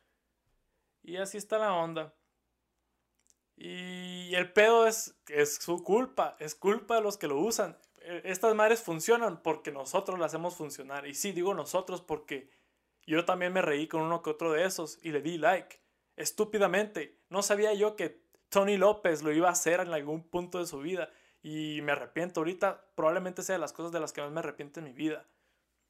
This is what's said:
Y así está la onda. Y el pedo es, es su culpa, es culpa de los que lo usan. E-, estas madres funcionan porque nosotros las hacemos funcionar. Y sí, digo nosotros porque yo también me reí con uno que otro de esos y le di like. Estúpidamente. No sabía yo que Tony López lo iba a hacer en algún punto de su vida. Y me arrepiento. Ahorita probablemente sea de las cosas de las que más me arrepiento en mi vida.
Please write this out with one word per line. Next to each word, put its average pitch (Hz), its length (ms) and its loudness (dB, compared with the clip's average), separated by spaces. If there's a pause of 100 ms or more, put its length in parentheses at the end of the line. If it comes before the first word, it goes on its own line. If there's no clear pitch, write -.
(1040)
Y 170 140 -12
así 196 220 -6
está 214 200 -2
la 208 140 2
onda. 165 400 -2 (1400)
Y 180 800 -10
el 180 180 0
pedo 226 340 8
es, - 300 -2 (120)
es 147 280 2
su 175 260 -4
culpa, 202 580 0
es 156 140 -10
culpa 226 420 0
de 226 40 4
los 202 160 0
que 160 120 -4
lo 139 100 0
usan. 196 400 0 (220)
E-, 170 240 -10
estas 190 300 2
madres 220 280 4
funcionan 180 600 0
porque 151 300 -2
nosotros 180 460 -2
las 156 140 0
hacemos 170 240 -4
funcionar. 143 500 -10
Y 185 80 -10
sí, 202 180 -4
digo 175 220 0
nosotros 180 480 -4
porque 147 480 -8 (560)
yo 165 180 2
también 180 280 0
me 185 100 2
reí 156 240 0
con 160 160 -2
uno 170 200 -2
que 156 80 -2
otro 160 220 -2
de 160 120 2
esos 180 360 -6
y 160 120 -8
le 139 100 -2
di 165 160 -4
like. 165 420 0 (360)
Estúpidamente. 202 1000 -2 (120)
No 190 120 -2
sabía 214 300 2
yo 208 240 2
que - 300 -6 (220)
Tony 202 280 4
López 185 460 4
lo 156 100 2
iba 170 160 4
a 175 40 6
hacer 175 280 2
en 175 120 -4
algún 156 300 -4
punto 180 360 -6
de 170 80 -4
su 151 120 -10
vida. 160 320 -6 (320)
Y 151 400 -8
me 147 100 0
arrepiento. 165 480 -4
Ahorita 180 440 -2 (100)
probablemente 180 480 0
sea 190 120 -4
de 175 60 -2
las 143 120 -6
cosas 165 200 -8
de 165 80 -4
las 151 120 -6
que 151 80 -10
más 147 120 -8
me 165 80 -4
arrepiento 147 400 -10
en 160 40 -12
mi 131 80 -14
vida. 151 340 -6 (640)